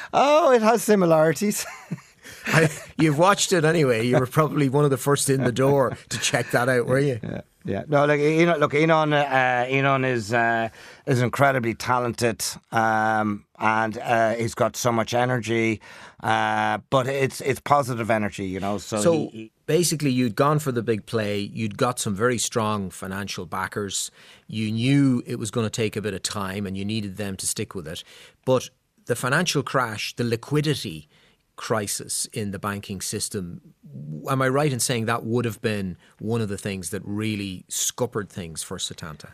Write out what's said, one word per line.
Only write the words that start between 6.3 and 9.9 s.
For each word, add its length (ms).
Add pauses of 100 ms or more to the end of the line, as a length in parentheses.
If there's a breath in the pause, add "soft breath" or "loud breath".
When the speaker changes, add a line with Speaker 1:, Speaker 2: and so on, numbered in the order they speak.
Speaker 2:
that 160
out, 180
were 140
you? 200
Speaker 1:
Yeah, 200 (240)
yeah. 240
No, 160
like, 160
you 260
know, 100
look, 160
Ynon, 400
uh, 540
Ynon 400